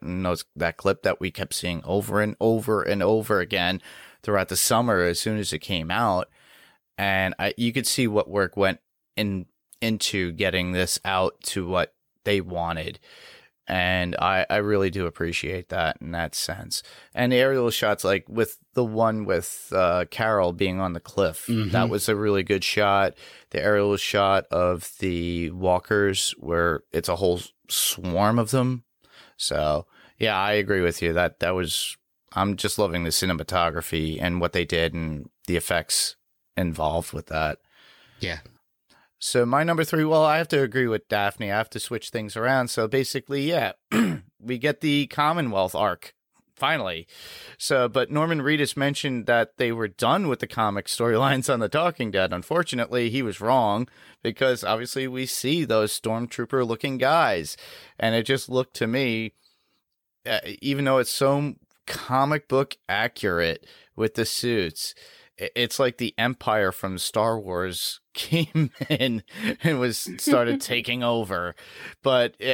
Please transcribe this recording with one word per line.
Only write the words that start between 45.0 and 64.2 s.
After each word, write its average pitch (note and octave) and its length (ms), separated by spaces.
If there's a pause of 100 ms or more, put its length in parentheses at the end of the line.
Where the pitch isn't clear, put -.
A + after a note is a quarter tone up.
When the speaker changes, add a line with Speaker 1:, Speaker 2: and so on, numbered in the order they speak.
Speaker 1:
Commonwealth C#3 680
arc, F2 400 (400)
finally. G#2+ 520 (500)
So, B2+ 320
but B2+ 220
Norman D#3 320
Reedus D3 340
mentioned C#3 480
that A#2 320
they A#2+ 160
were A2+ 160
done D3+ 400
with B2+ 120
the - 60
comic G2+ 400
storylines B2+ 640
on A#2+ 80
The G#2 100
Talking D#3 400
Dead. F#2+ 220
Unfortunately, B2 760
he B2+ 140
was G#2+ 180
wrong A2+ 480 (340)
because A#2+ 400
obviously A#2+ 460
we B2+ 160
see D3 400
those A2 340
stormtrooper-looking A#2+ 1000
guys. B2+ 580 (420)
And A2+ 160
it A2+ 100
just C3 260
looked B2+ 260
to A#2 100
me, A2+ 460 (920)
uh, A#2 140 (200)
even C#3 240
though C3+ 140
it's A#2+ 120
so C#3+ 440 (320)
comic C#3 640
book C3+ 280 (120)
accurate F#2 800 (300)
with G#2+ 180
the A2+ 120